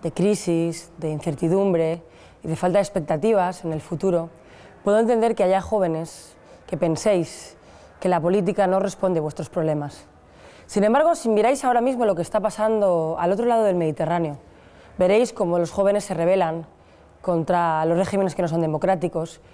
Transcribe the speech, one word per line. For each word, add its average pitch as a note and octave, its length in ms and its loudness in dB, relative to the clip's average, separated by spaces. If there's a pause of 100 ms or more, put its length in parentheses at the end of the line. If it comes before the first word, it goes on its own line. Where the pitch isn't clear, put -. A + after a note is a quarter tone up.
de E3 100 -6
crisis, E3+ 840 -2
de D#3+ 120 -6
incertidumbre E3 920 0 (420)
y E3 40 -8
de D#3+ 60 -2
falta F3+ 240 0
de G3+ 40 2
expectativas F#3 840 0
en D#3+ 80 -4
el D#3 80 -6
futuro, E3+ 500 -2 (540)
puedo G#3 160 4
entender A3+ 340 2
que G#3+ 80 0
haya F#3+ 180 4
jóvenes E3+ 760 -4 (320)
que F3+ 80 -6
penséis E3+ 800 -2 (420)
que G3 100 -4
la F3 120 2
política F#3+ 460 2
no F#3 120 2
responde F#3+ 400 -2
a D#3 40 -2
vuestros D3+ 280 -8
problemas. D3+ 560 -4 (600)
Sin G3+ 180 0
embargo, D4 320 4
si - 120 -4
miráis A3+ 360 2
ahora B3 160 4
mismo B3 240 0
lo G3+ 100 2
que E3 80 -4
está G#3 180 -2
pasando F#3+ 800 0
al E3+ 140 0
otro A#3 140 0
lado A3+ 180 2
del G3 100 2
Mediterráneo, D#3+ 640 -2 (600)
veréis G#3 340 4
cómo F3 260 -2
los E3+ 140 -2
jóvenes G3+ 320 2
se F#3+ 100 -6
rebelan E3 520 0 (540)
contra E3 640 0
los E3+ 140 0
regímenes G3 380 -2
que F#3 60 -2
no E3+ 60 0
son E3 120 -2
democráticos, D#3+ 800 -2 (140)